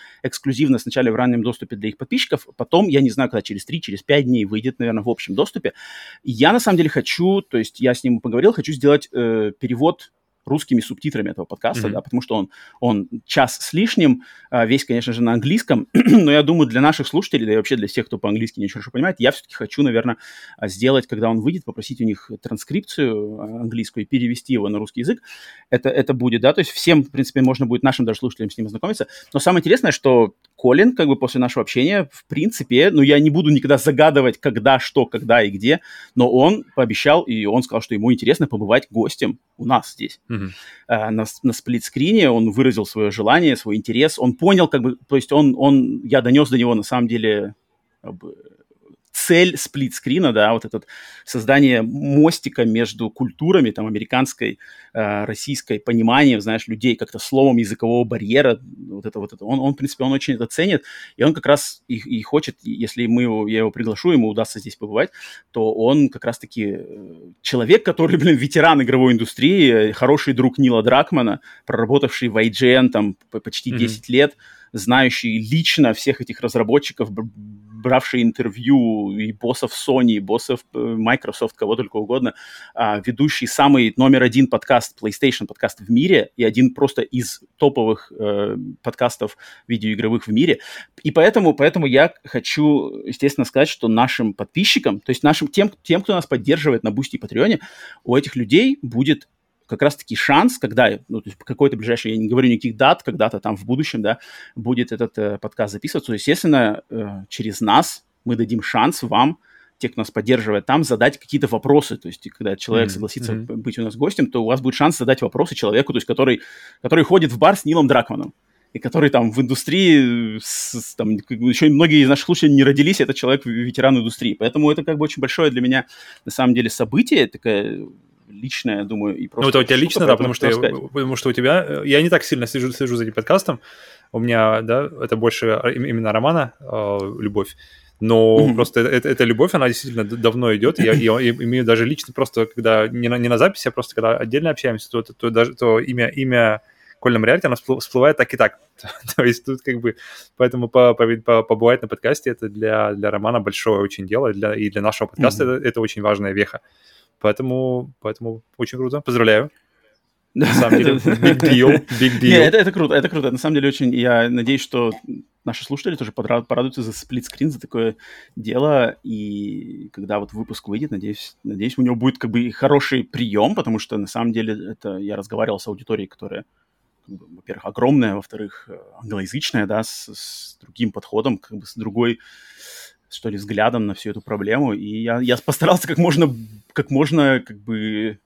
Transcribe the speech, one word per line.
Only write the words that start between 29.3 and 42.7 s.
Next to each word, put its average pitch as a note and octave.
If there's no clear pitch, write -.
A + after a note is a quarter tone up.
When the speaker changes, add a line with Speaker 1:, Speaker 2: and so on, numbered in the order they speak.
Speaker 1:
Но C#3+
самое F3+
интересное, G3+
что A2+
Колин, F3+
как D#3+
бы, C3+
после B2+
нашего B2
общения, D#3
в -
принципе, D3+
ну, D#3
я C#3+
не D3+
буду D3+
никогда C#3
загадывать, C#3+
когда, B2
что, -
когда A#2
и G#2
где, A2+
но B2
он D3+
пообещал, D3
и A2
он A#2
сказал, A2+
что A2+
ему A2
интересно B2
побывать A2
гостем A2
у A#2
нас B2
здесь. -
Speaker 2:
Мгм. G2
Speaker 1:
А, A2
на A2
с-, -
на B2
сплитскрине C#3+
он A2+
выразил A2